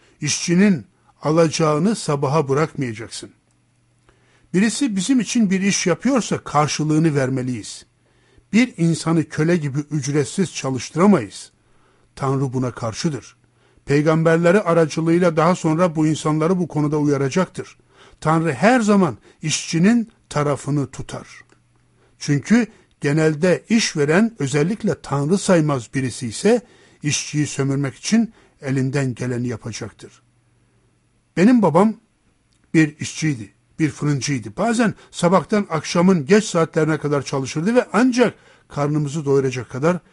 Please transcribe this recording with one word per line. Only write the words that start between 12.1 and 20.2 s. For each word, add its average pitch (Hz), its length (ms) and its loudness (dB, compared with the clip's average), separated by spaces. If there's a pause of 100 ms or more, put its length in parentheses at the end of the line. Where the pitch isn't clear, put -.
Tanrı 135 360 -2
buna 127 180 -4
karşıdır. 120 640 -8 (480)
Peygamberleri 165 760 4
aracılığıyla 165 760 2
daha 160 180 2
sonra 165 420 0
bu 156 100 2
insanları 156 520 0
bu 180 100 -2
konuda 151 300 -2
uyaracaktır. 143 800 -2 (440)
Tanrı 160 320 0
her 202 280 4
zaman 196 380 2 (240)
işçinin 185 680 0 (160)